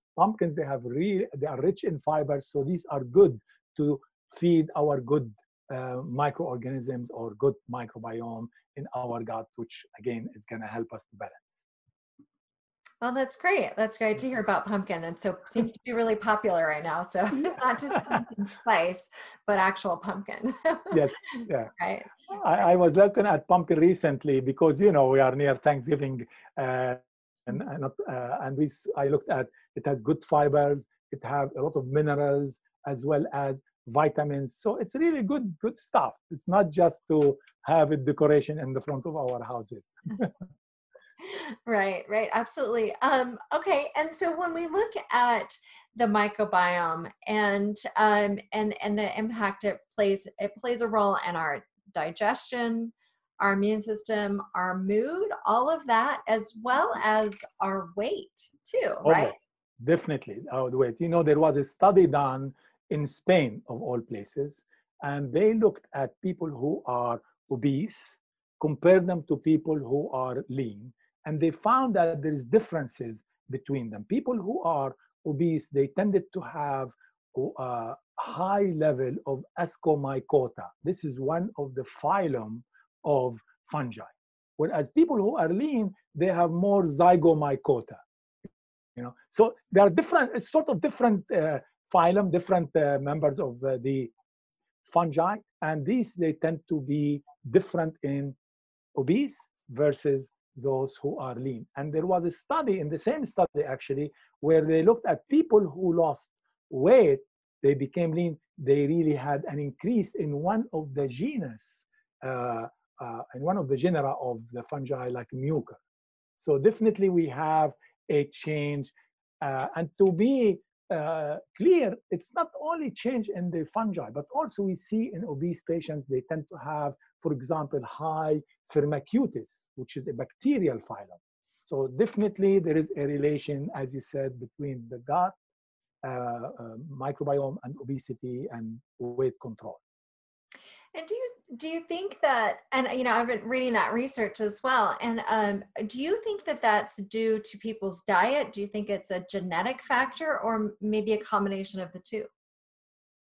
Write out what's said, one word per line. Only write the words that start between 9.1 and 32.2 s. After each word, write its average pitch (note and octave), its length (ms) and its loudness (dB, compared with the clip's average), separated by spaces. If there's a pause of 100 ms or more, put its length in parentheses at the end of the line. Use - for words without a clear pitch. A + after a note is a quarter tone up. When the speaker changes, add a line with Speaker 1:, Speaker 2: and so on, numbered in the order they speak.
Speaker 1:
gut, A2+ 240 -8 (100)
which - 280 -14 (140)
again A#2 360 -8
is G#2 160 -20
gonna A2+ 160 -12
help A2+ 260 -8
us A2 180 -16
to G2+ 60 -20
balance. - 180 -14 (1700)
Speaker 2:
Well, B3 100 -2
that's C4 220 -2
great. F4+ 420 0
That's A3 220 0
great G#3+ 200 2
to C4 100 -4
hear B3+ 100 -4
about G3+ 260 0
pumpkin. G3 380 -4
And E3 160 -8
so G3 120 -4
it - 180 -10
seems A3+ 240 -2
to - 120 -18
be B3 80 -8
really A3+ 220 2
popular G#3+ 540 0
right D3+ 160 -2
now. E3 180 -2
So F3+ 200 -6
<laughs> G#3 120 0
Speaker 1:
Yeah. D4 160 -2 (100)
Speaker 2:
not A#3+ 200 0
just C#4+ 240 -4
pumpkin A#3 400 -4
spice, F#3 640 0 (340)
but G3+ 140 2
actual F#3+ 380 0
pumpkin. G3+ 580 -6 (100)
<laughs> E4 300 0
Speaker 1:
Yes. C#3+ 160 6 (380)
Yeah. B2 180 -2 (140)
Speaker 2:
Right. F#3+ 260 -6 (380)
Speaker 1:
I, F3 280 6
I F#3 40 8
was E3+ 180 6
looking G3+ 320 6
at - 220 0
pumpkin F3 320 4
recently D3+ 600 4
because, C#3 380 2
you G3+ 140 6
know, C#3 160 6
we C3+ 100 6
are C3 160 6
near C#3 220 2
Thanksgiving, C3+ 680 0 (320)
uh, B2+ 380 -2 (540)
and, A#2+ 140 -4
and, D3+ 240 -6
uh, B2+ 560 -6
and C3+ 140 -6
we D3+ 100 2
s-, - 200 -10 (100)
I C#3 120 0
looked C#3 220 0
at, C3 180 -2 (260)
it A2+ 100 -8
has C#3 160 -2
good D3+ 220 -2
fibers, C#3+ 640 2 (240)
it - 140 -12
have C#3 340 -2
a C3 40 -4
lot D#3+ 120 -2
of C3+ 140 -2
minerals C#3+ 720 0 (260)